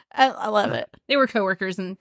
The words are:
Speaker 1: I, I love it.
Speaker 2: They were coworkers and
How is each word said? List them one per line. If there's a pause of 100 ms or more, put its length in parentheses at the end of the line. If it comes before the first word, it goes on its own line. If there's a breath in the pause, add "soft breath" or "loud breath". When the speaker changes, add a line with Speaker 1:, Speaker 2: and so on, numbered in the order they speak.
(120)
Speaker 1:
I,
I
love
it. (180)
Speaker 2:
They
were
coworkers
and